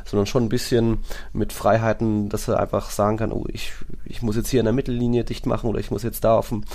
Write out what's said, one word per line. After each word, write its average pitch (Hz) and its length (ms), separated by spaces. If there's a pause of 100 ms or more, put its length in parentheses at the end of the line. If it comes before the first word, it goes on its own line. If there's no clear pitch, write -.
sondern 101 200
schon 123 180
ein 107 60
bisschen 113 500 (340)
mit 107 200
Freiheiten, 107 760
dass 107 180
er 104 120
einfach 98 300
sagen 107 280
kann, 110 140
oh, - 200
ich, - 220 (320)
ich - 180
muss 107 120
jetzt 113 140
hier 127 120
in 110 40
der 107 80
Mittellinie 120 500
dicht - 220
machen 117 240
oder - 100
ich - 120
muss 104 120
jetzt 110 200
da 113 120
auf 110 140
den 104 260